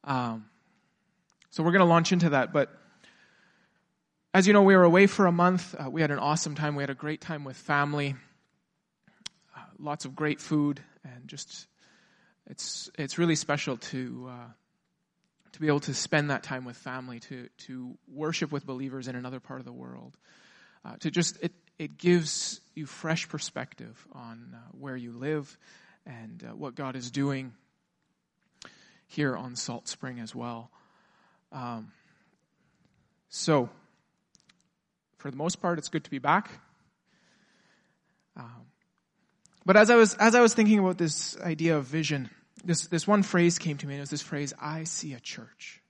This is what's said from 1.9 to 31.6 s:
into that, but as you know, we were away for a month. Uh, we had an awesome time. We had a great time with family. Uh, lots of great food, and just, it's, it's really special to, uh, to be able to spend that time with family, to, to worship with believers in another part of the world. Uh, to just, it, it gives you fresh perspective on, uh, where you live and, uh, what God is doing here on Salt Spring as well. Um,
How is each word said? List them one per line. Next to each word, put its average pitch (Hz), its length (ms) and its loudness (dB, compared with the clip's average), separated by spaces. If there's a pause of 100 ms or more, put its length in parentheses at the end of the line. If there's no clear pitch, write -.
into 170 180 4
that, 135 240 2
but 143 220 0 (1600)
as 185 140 6
you 208 60 8
know, 202 100 8
we 196 120 8
were 185 80 10
away 175 220 8
for 196 220 4
a 175 40 4
month. 175 440 2
Uh, 147 160 -10
we 165 100 -2
had 151 100 2
an 143 60 -2
awesome 151 380 -2
time. 147 200 -4
We 143 60 -6
had 139 80 -6
a 135 60 -8
great 151 260 -10
time 151 220 -10
with 131 140 -14
family. 143 580 0 (1400)
Uh, - 60 -20 (160)
lots 147 280 -10
of 135 100 -14
great 151 240 -4
food, 147 420 -2 (220)
and 123 240 -20
just, - 400 -18 (800)
it's, - 500 -12
it's 139 200 -8
really 170 180 2
special 143 420 -4
to, 123 540 -12
uh, 120 160 -18 (1040)
to - 80 -20
be 151 80 0
able 147 140 4
to 147 120 -6
spend 147 380 0
that 131 100 -4
time 127 220 -8
with 120 140 -14
family, 127 440 -12
to, 127 280 -16 (180)
to 127 280 -12 (120)
worship 151 440 -4
with 143 140 -6
believers 131 420 -10
in 127 80 -10
another 127 240 -10
part 131 200 -16
of 127 60 -16
the 123 80 -18
world. 123 440 -18 (640)
Uh, 110 140 -14
to 156 140 -6
just, - 300 -2
it, 170 100 -6 (260)
it 151 200 -14
gives 175 640 0 (140)
you 156 100 -10
fresh 160 420 -6
perspective 120 840 -12
on, 120 400 -20
uh, 117 40 -20 (140)
where 131 240 -14
you 120 160 -12
live 135 460 -8 (480)
and, 113 380 -18
uh, 113 120 -16
what 127 200 -12
God 131 200 -10
is 123 140 -12
doing 135 440 -4 (1500)
here 139 280 -4
on 123 200 -10
Salt 120 320 -10
Spring 127 320 -12
as 113 160 -14
well. 120 340 -12 (840)
Um, 117 400 -12 (1400)